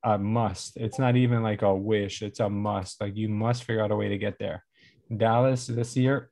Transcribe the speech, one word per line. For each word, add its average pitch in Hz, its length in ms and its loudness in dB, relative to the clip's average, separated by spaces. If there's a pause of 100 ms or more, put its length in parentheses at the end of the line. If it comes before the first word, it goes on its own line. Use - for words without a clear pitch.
a 107 120 4
must. 104 580 -2
It's 117 240 -4
not 123 160 4
even, 120 260 4
like, 107 200 -2
a 101 120 6
wish, 101 480 0
it's 104 200 -6
a 107 80 2
must. 101 500 -4
Like, 101 160 -6
you 107 140 -2
must 113 340 0
figure 110 180 -2
out 107 100 0
a 107 40 2
way 104 140 0
to 101 80 -2
get 101 200 -4
there. - 280 -8 (500)
Dallas 120 520 2
this 117 280 -4
year 131 360 2